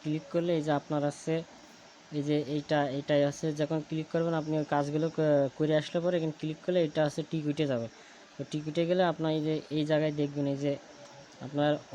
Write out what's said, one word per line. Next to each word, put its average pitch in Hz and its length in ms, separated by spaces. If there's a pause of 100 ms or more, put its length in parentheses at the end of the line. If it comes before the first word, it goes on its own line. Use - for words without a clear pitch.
ক্লিক 151 300
করলে 170 260
এই 151 40
যে 151 100
আপনার 143 320
আছে, 147 300 (800)
এই 147 100
যে 147 140 (200)
এইটা, 147 220 (180)
এইটাই 143 280
আছে। 143 220 (140)
যখন 156 180 (100)
ক্লিক 156 260
করবেন 170 200
আপনি 156 240
ওই 151 160
কাজগুলো 147 320 (100)
ক-, 147 400
করে 156 240
আসলে - 240
পরে 180 140
এখানে 160 220
ক্লিক 156 240
করলে 180 220
এটা 156 220
আছে 143 120 (100)
টিক 160 160
উঠে 147 200
যাবে। 120 200 (500)
তো 143 140
টিক 151 200
উঠে 160 180
গেলে 180 140 (100)
আপনার 156 200
এই 156 160
যে 156 60 (160)
এই 151 200
জায়গায় 151 300
দেখবেন 143 260
এই 139 180
যে 143 80 (760)
আপনার 147 260 (220)